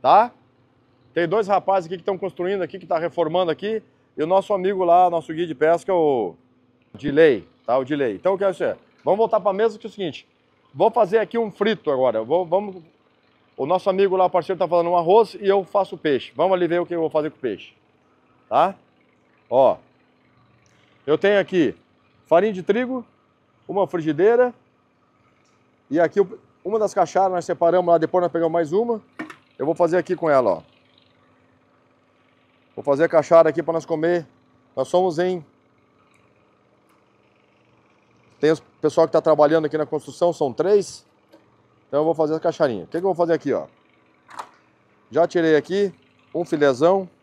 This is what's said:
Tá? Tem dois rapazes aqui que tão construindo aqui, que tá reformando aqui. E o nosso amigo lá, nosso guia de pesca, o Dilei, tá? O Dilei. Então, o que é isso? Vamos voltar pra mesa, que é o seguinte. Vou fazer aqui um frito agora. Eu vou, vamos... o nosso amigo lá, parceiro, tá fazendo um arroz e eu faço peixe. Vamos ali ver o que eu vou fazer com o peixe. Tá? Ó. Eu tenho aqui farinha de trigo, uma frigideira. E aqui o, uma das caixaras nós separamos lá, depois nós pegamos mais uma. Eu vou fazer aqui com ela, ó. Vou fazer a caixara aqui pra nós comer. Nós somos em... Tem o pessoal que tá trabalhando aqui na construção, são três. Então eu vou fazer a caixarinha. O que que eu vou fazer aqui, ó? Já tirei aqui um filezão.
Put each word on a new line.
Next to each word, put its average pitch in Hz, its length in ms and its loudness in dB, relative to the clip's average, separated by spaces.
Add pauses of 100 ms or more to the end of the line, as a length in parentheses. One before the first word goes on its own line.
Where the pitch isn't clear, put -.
Tá? 196 300 4 (800)
Tem 170 140 0
dois 196 200 -2
rapazes 190 400 0
aqui 185 100 -10
que 165 60 -18
tão 196 140 -4
construindo 185 460 -6
aqui, 170 160 -10
que 170 80 -18
tá 175 100 -2
reformando 165 540 -2
aqui. 208 320 -6 (340)
E 139 60 -4
o - 20 0
nosso 190 280 0
amigo 190 300 -2
lá, 180 260 6
nosso 165 240 -4
guia 165 120 -4
de 160 80 -10
pesca, 165 400 0
o 135 420 0 (580)
Dilei, 139 540 2 (180)
tá? 120 120 2
O 135 60 0
Dilei. 131 320 -2
Então, 180 180 -2
o 190 40 -2
que 185 60 -4
é 196 60 0
isso? 185 140 -6 (400)
Vamos 185 140 2
voltar 220 220 0
pra 190 140 0
mesa, 214 240 -2
que - 80 -20
é 220 40 -12
o - 20 -14
seguinte. 175 360 -10 (460)
Vou 170 160 2
fazer 214 300 2
aqui 220 180 -4
um 220 140 -4
frito 202 400 -2
agora. 127 260 0
Eu 110 80 -4
vou, 165 180 -2
vamos... 185 400 -6 (720)
o 131 120 -6
nosso 180 240 0
amigo 190 240 0
lá, 185 120 2
parceiro, 180 300 -2
tá 175 100 -2
fazendo 170 220 0
um 175 80 2
arroz 185 380 2
e 202 120 -4
eu 196 160 2
faço 190 320 -4
peixe. 147 400 -2
Vamos 175 180 2
ali 175 140 0
ver 175 140 0
o 165 60 -4
que 175 80 -8
eu 170 60 -2
vou 156 100 -2
fazer 151 180 -2
com - 80 -16
o - 20 -20
peixe. 104 360 -8 (720)
Tá? 160 240 0 (720)
Ó. 123 300 4 (1300)
Eu 147 140 0
tenho 202 200 2
aqui 165 360 0 (500)
farinha 185 260 2
de 185 120 -8
trigo, 240 420 -4 (640)
uma 185 180 -2
frigideira. 180 680 0 (1400)
E 147 80 0
aqui 170 200 2
o, 190 200 -2 (260)
uma 214 140 -4
das 202 140 -2
caixaras 185 380 0
nós 180 140 -4
separamos 170 460 0
lá, 170 80 4
depois 160 240 0
nós 170 80 -2
pegamos 165 200 -2
mais 165 220 -2
uma. 226 280 -2 (580)
Eu 135 60 -4
vou 160 100 -2
fazer 170 220 2
aqui 180 180 -2
com 160 140 -4
ela, 127 200 4
ó. 82 140 -4 (2000)
Vou 110 80 -14
fazer 143 200 0
a 165 60 0
caixara 165 400 6
aqui 156 120 -2
pra 160 120 -4
nós 160 120 -4
comer. 165 400 -2 (500)
Nós 165 120 -4
somos 180 320 0
em... 180 260 -4 (3000)
Tem 151 120 2
o 156 100 -2 (200)
pessoal 160 240 2
que 160 80 -8
tá 160 80 4
trabalhando 156 440 4
aqui 147 120 -6
na 151 80 -2
construção, 156 480 -4
são 147 180 -4
três. 185 540 -2 (840)
Então 139 120 -2
eu 151 40 0
vou 160 120 0
fazer 156 180 -2
a 160 60 -4
caixarinha. 131 460 -2
O - 20 -20
que - 60 -16
que 175 120 -6
eu 190 80 0
vou - 20 -2
fazer 170 180 0
aqui, 143 200 -2
ó? 78 140 -4 (1400)
Já 156 160 2
tirei 165 280 2
aqui 185 380 -2 (400)
um 170 100 -4
filezão. 160 640 0 (160)